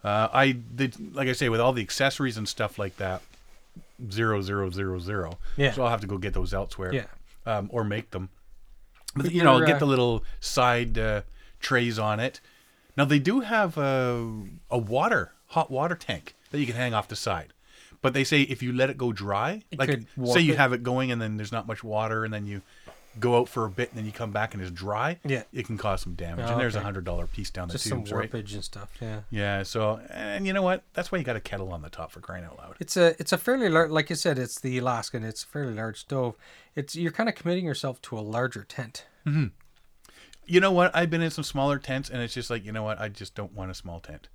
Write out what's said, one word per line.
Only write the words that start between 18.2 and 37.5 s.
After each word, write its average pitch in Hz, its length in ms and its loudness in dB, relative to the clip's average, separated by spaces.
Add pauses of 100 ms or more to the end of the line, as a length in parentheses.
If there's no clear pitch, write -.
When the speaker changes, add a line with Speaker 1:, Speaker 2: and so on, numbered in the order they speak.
Speaker 1:
say 143 200 4
if 131 200 0
you 123 100 -2
let 131 180 4
it 139 80 -8
go 123 140 0
dry, 104 500 -2 (100)
Speaker 2:
It 156 60 -8
Speaker 1:
like, 135 100 2
Speaker 2:
could 123 180 0 (100)
warp 123 200 2
Speaker 1:
say 175 60 8
you 156 100 6
Speaker 2:
it. - 60 2
Speaker 1:
have 131 140 6
it 120 120 -2
going 127 260 0
and 117 100 -2
then 107 160 -2
there's 107 140 -6
not 113 160 -4
much 110 160 -8
water 110 420 -2
and 110 80 -4
then 104 140 -4
you 101 160 -6 (560)
go 120 200 6
out 123 100 4
for 113 160 -2
a 104 60 -2
bit 117 180 -2
and 117 100 -10
then 107 80 -4
you 107 60 -6
come 110 180 -6
back 104 240 -2
and 98 80 -6
it's 92 80 -6
dry, 104 540 -4
Speaker 2:
Yeah. 135 180 -2 (100)
Speaker 1:
it 127 140 -6
can 113 100 -6
cause 101 260 -2
some 90 120 -6
damage. 85 340 -6
Speaker 2:
Oh, 117 40 0
Speaker 1:
And 117 80 2
there's 113 160 0
Speaker 2:
okay. 101 60 -2
Speaker 1:
a - 20 -6
hundred 95 200 -6
dollar 85 220 -2
piece - 240 -4
down 90 160 -6
the 85 60 -8
Speaker 2:
Just 131 160 -4
some 123 160 -2
Speaker 1:
tubes, 104 80 -6
right? 107 180 -2
Speaker 2:
warpage 104 240 -8
and 101 80 -6
stuff, - 280 -12 (100)
yeah. 110 200 -6 (100)
Speaker 1:
Yeah, 101 340 0
so, 110 360 0 (100)
and 113 360 -4
you 190 60 0
know 196 100 2
what? 185 220 2 (100)
That's - 160 -4
why 190 80 -2
you 147 60 -2
got 120 100 -2
a 107 60 -4
kettle 95 320 -6
on 80 100 -8
the 76 80 -14
top, 80 220 -10
for 85 80 -18
crying 90 240 -12
out 82 140 -16
loud. - 200 -18
Speaker 2:
It's - 180 -4
a, 170 220 8
it's - 140 -2
a 180 60 2
fairly 247 300 2
lar-, 160 200 6
like 156 220 2
you 170 60 -2
said, 151 220 2
it's 123 220 -4
the 127 180 -2
Alaskan. 120 460 -2
It's 110 180 -8
a - 60 -12
fairly 135 260 -6
large 110 240 -6
stove. 123 380 -2 (400)
It's, 143 180 -6
you're 165 160 -2
kinda 226 220 0
committing 180 320 -2